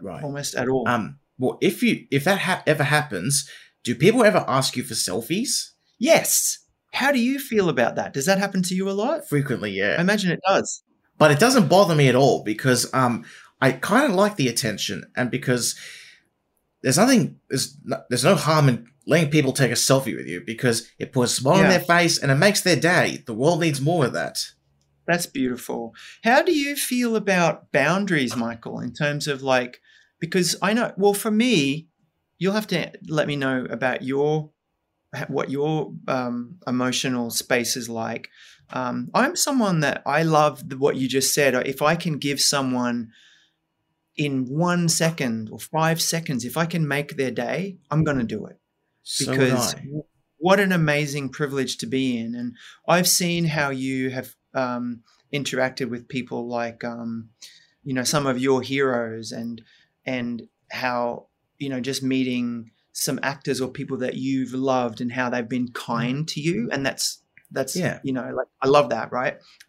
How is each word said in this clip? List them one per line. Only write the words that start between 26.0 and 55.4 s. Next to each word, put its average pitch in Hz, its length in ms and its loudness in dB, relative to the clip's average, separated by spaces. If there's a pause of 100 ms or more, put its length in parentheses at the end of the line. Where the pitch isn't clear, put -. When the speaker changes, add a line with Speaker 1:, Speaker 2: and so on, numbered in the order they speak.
Speaker 2:
How 254 180 6
do 349 100 2
you 285 220 0
feel 247 400 0
about 185 580 0
boundaries, 151 640 2
Michael, 117 460 -6
in 120 120 -8
terms 147 360 -4
of, 135 140 -4
like, 127 380 0 (380)
because 170 420 0
I 196 120 0
know, 226 240 0
well, 202 180 4
for 208 160 -4
me, 185 560 2 (520)
you'll 190 160 0
have 214 140 -2
to 165 220 -2 (160)
let 151 220 0
me 147 80 -2
know 131 340 -2
about 120 320 -2
your, 147 480 0 (800)
what 135 220 -4
your, 147 440 -2 (140)
um, 120 580 -4
emotional 123 640 -2
space 120 460 -2
is 117 120 -8
like. 113 400 -8 (420)
Um, 123 440 -6
I'm 294 220 0
someone 226 440 2
that 139 240 0
I 151 200 2
love 151 440 2
the, 131 80 -10
what 143 200 2
you 131 120 -2
just 131 240 0
said. 135 220 4 (120)
If 135 140 -6
I 151 140 4
can 165 240 -4
give 143 220 -2
someone 123 720 0 (1040)
in 139 300 -2
one 170 420 0
second 135 600 -2
or - 100 -14
five 160 400 0
seconds, 160 440 -4
if 120 120 -8
I 165 100 0
can 165 220 -2
make 147 280 -4
their 131 140 -2
day, 127 480 -6 (120)
I'm 151 120 2
gonna 139 220 0
do 107 220 -6
it. - 120 -20 (440)
Speaker 1:
So - 280 -6
Speaker 2:
Because 127 440 2
Speaker 1:
would - 80 -16
I. - 20 -14
Speaker 2:
w-, 147 200 -10 (340)
what 190 200 6
an 190 140 2
amazing 147 560 0
privilege 131 500 -4
to 123 80 -8
be 127 320 0
in. 113 160 -6
And 120 220 -8 (320)
I've 175 180 4
seen 170 380 0
how 151 260 0
you 131 400 -4
have, 127 240 -8 (200)
um, 123 480 -4 (300)
interacted 131 580 -2